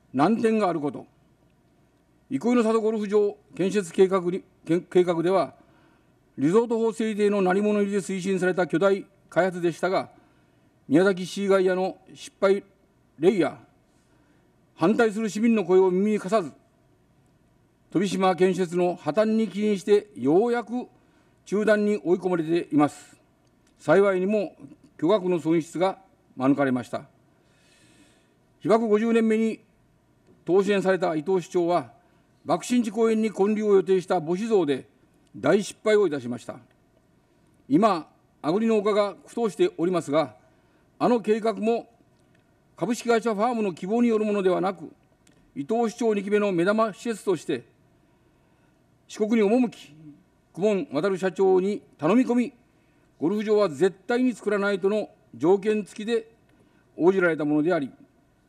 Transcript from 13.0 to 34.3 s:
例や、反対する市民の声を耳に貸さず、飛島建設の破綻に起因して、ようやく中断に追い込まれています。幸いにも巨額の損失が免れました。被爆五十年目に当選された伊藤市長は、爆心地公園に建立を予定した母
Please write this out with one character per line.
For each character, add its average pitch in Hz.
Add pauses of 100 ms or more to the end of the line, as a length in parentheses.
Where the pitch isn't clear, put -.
例 190
や、 139 (1160)
反 180
対 220
す 196
る 226
市 208
民 233
の 208
声 185
を 190
耳 196
に 208
貸 190
さ 208
ず、 143 (1400)
飛 180
島 185
建 185
設 170
の 180
破 -
綻 214
に 220
起 196
因 208
し 175
て、 208
よ 160
う 240
や 240
く 220 (600)
中 208
断 208
に 208
追 170
い -
込 185
ま 180
れ 165
て 165
い -
ま 143
す。 - (640)
幸 190
い 185
に 185
も 202 (440)
巨 151
額 185
の 175
損 160
失 -
が 185 (380)
免 131
れ 135
ま 123
し -
た。 - (1600)
被 -
爆 226
五 208
十 226
年 226
目 220
に 220 (840)
当 185
選 196
さ 190
れ 190
た 170
伊 156
藤 185
市 -
長 175
は、 165 (520)
爆 175
心 247
地 220
公 226
園 220
に 220
建 208
立 214
を 202
予 196
定 185
し -
た 185
母 165